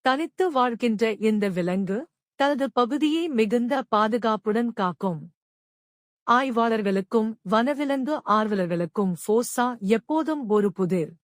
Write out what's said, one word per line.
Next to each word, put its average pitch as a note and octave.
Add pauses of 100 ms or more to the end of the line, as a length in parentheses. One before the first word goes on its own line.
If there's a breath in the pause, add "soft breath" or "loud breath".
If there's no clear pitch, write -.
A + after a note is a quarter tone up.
தனித்து D#4+
வாழ்கின்ற A#3
இந்த G#3
விலங்கு, F#3+ (280)
தனது C#4
பகுதியை D4
மிகுந்த A#3+
பாதுகாப்புடன் A3
காக்கும். F3 (1000)
ஆய்வாளர்களுக்கும் A3+
வனவிலங்கு C4+
ஆர்வலர்களுக்கும் F#3+ (140)
ஃபோசா A#3+
எப்போதும் C4
ஒரு G3+
புதிர். E3+ (120)